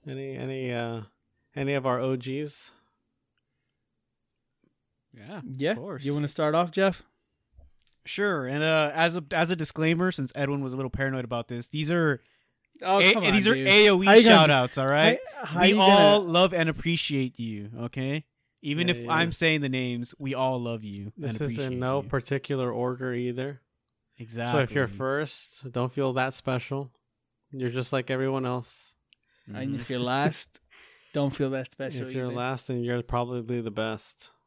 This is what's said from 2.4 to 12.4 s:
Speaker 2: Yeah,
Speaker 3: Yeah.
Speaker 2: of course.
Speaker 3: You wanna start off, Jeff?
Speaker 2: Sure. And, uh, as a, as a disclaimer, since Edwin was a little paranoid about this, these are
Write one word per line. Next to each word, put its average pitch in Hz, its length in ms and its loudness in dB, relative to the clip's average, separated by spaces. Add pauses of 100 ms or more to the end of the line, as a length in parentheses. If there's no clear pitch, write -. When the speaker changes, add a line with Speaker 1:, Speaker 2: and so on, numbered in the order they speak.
Speaker 2:
Yeah, 135 280 -16 (160)
Speaker 3:
Yeah. 143 160 -2
Speaker 2:
of 220 60 -4
course. 147 260 -12
Speaker 3:
You 143 100 -2
wanna 147 140 -4
start 151 260 -2
off, 170 160 0
Jeff? 190 320 -2 (1000)
Speaker 2:
Sure. 185 420 -2
And, 143 160 -4
uh, 156 320 2
as 165 220 2
a, 165 160 -6
as 170 180 0
a 185 60 -2
disclaimer, 165 540 0
since 135 240 -6
Edwin 143 280 -2
was 127 100 -6
a 131 40 -6
little 131 140 -4
paranoid 135 340 -4
about 117 240 -6
this, 120 200 -10
these 151 220 -4
are 160 300 2 (600)